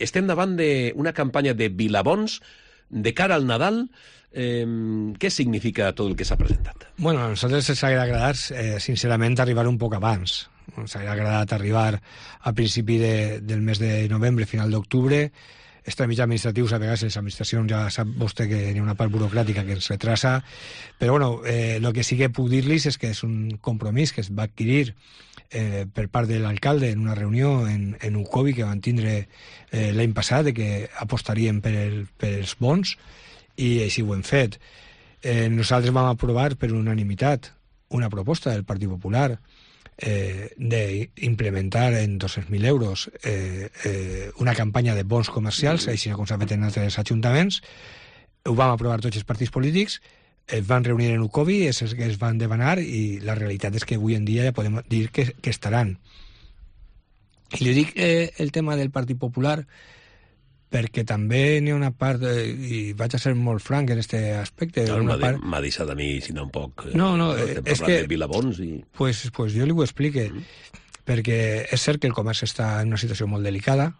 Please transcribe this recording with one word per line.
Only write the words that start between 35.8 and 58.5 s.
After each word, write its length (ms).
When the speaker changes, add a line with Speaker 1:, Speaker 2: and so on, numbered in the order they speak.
Speaker 2:
vam 220
aprovar 400
per 160
unanimitat 800
una 180
proposta 460
del 100
Partit 240
Popular, 460
eh, 580
d'implementar 1400
en 240
dos-cents 320
mil 140
euros, 460
eh, 460
eh, 540
una 160
campanya 400
de 100
bons 240
comercials, 580
Speaker 1:
Mm. 40
Speaker 2:
així 200
com 160
s'ha 120
fet 140
en 120
altres 340
ajuntaments. 640
Ho 80
vam 180
aprovar 280
tots 160
els 80
partits 280
polítics, 480
es 180
van 160
reunir 300
en 80
Ucovi, 480
és 140
el 120
que 140
es 100
van 200
demanar, 420
i 400
la 160
realitat 400
és 80
que 120
avui 200
en 80
dia 200
ja 80
podem 360
dir 220
que, 300
que 100
estaran. 480
I 120
li 120
dic, 200
eh, 420
el 140